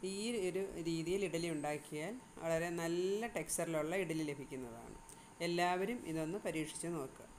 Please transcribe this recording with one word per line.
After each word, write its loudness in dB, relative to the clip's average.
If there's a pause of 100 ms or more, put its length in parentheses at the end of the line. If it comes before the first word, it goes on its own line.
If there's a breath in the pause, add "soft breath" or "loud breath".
ഈ -2 (300)
ഒരു 2 (260)
രീതിയിൽ 2
ഇഡലി 0
ഉണ്ടാക്കിയാൽ -2 (280)
വളരെ 2 (120)
നല്ല 2
ടെക്സ്ചറിലുള്ള 2 (100)
ഇഡലി 0
ലഭിക്കുന്നതാണ്. -6 (480 loud breath)
എല്ലാവരും 4 (120)
ഇതൊന്ന് 0
പരീക്ഷിച്ച് -2
നോക്കുക. -6 (140)